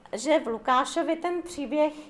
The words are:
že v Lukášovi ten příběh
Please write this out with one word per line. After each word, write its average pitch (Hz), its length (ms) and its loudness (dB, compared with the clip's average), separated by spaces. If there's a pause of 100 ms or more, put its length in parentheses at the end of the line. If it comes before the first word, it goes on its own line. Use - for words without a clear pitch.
(140)
že 285 260 2
v 247 80 -6
Lukášovi 262 680 0
ten 349 260 -4
příběh 302 520 0 (160)